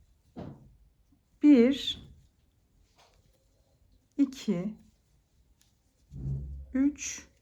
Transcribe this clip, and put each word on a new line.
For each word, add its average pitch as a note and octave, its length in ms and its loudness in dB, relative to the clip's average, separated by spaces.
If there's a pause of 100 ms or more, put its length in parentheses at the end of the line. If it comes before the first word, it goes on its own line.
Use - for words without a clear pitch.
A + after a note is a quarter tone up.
(1400)
Bir, C4+ 640 4 (2000)
iki, G#3+ 580 -2 (2000)
üç, - 540 -4 (140)